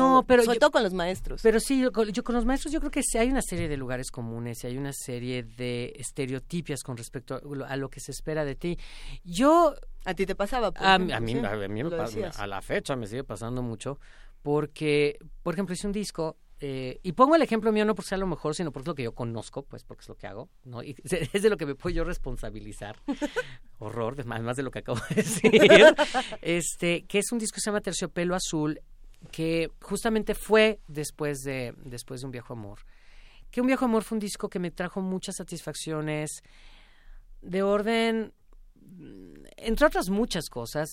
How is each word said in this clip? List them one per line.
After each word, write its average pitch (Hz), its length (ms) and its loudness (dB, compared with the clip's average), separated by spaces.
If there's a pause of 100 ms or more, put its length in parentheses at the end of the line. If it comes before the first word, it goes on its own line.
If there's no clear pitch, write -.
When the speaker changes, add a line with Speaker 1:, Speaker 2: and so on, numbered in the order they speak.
(160)
Speaker 1:
No, 262 120 8
pero 247 160 8
Speaker 2:
sobre 233 140 4
Speaker 1:
yo - 20 -4
Speaker 2:
todo 294 120 8
con 262 120 4
los 185 100 0
maestros. 185 480 -2
Speaker 1:
Pero 220 200 6
sí, 269 200 2
yo 247 120 2
con, 214 180 2
yo 226 140 -2
con 233 100 0
los 240 100 2
maestros 277 280 0
yo 320 80 0
creo 285 100 -2
que 277 120 0
sí - 140 0
hay 240 120 4
una 262 120 2
serie 170 280 -2
de 143 80 -2
lugares 127 340 -4
comunes 117 540 -8
y - 20 -6
hay 123 100 -6
una 139 140 -6
serie 123 520 -6
de 120 520 -6
estereotipias 135 880 -6
con 123 140 -8
respecto 123 380 -10
a 123 60 -8 (140)
lo, 135 100 -6
a 135 120 -4
lo 135 120 -4
que - 120 -14
se 143 100 -10
espera 156 320 -4
de 135 120 -4
ti. 175 220 -4 (460)
Yo 285 500 6 (320)
Speaker 2:
¿A 185 80 -2
ti 190 120 -2
te 190 100 -2
pasaba, 202 360 0
por - 140 -2
Speaker 1:
A, 190 100 10
Speaker 2:
ejemplo? 175 200 2
Speaker 1:
a 110 40 0
mí, 113 140 -2
Speaker 2:
Sí, - 60 0
Speaker 1:
a 101 280 -2
mí 107 160 -2
me 170 60 -2
Speaker 2:
lo 170 80 -4
Speaker 1:
pa-, - 80 0
Speaker 2:
decías. 107 340 -6
Speaker 1:
a 101 80 -4
la 95 140 -6
fecha 147 340 -2
me 113 120 -4
sigue 120 180 -6
pasando 117 360 -6
mucho 123 380 -6 (420)
porque, 147 800 2 (240)
por 170 100 -2
ejemplo, 180 200 -2
hice - 120 -4
un 208 60 -2
disco, 185 460 -4 (240)
eh, 131 420 -6
y 180 80 -4
pongo 269 240 4
el 320 60 6
ejemplo 220 320 2
mío 214 100 4
no 214 100 2
porque - 160 -8
sea 190 80 -4
lo 190 80 -2
mejor, 156 300 -4
sino 165 160 -4
porque 135 120 -10
es 147 40 -12
lo 170 80 -4
que 135 80 -6
yo 113 100 -4
conozco, 117 500 -8
pues, - 200 -18
porque - 200 -18
es - 40 -20
lo 110 80 -16
que - 120 -14
hago, 104 200 -12 (160)
¿no? 123 180 -12
Y 135 220 -12
<laughs> 165 300 -4
es 202 80 0
de 220 80 6
lo 202 80 2
que 156 80 -6
me 139 100 -4
puedo 180 180 -4
yo 165 120 -2
responsabilizar. 107 880 -8 (120)
Speaker 2:
<laughs> - 720 -6
Speaker 1:
Horror, 113 360 -4
de 139 80 -6
más, 113 180 -4
más 120 140 -4
de 139 80 -4
lo 123 80 -6
que 113 80 -10
acabo 120 200 -4 (100)
de 156 60 -4
decir. 214 360 4
<laughs> 277 880 10
Este, 170 640 0
que 202 140 0
es 196 140 0
un 233 60 0
disco 214 160 -4
que - 60 -4
se - 80 -2
llama 208 120 0
Terciopelo 175 520 -2
Azul, 156 460 -2 (520)
que 165 400 0 (100)
justamente 214 540 0
fue 214 520 4
después 147 520 -4
de, 131 340 -6 (100)
después 123 380 -10
de 135 60 -8
Un 131 40 -10
Viejo 123 220 -10
Amor. 104 260 -12 (720)
Que - 80 -4
Un 247 80 2
Viejo 262 160 2
Amor 226 220 4
fue 226 100 -6
un 220 60 -2
disco 202 260 -6
que 190 120 -6
me 175 120 -4
trajo 180 300 -4
muchas 185 340 -4
satisfacciones 156 1080 -6 (960)
de 190 220 -2
orden, 220 680 2 (1300)
entre 226 280 4
otras 311 240 2
muchas 196 400 0
cosas, 147 440 -6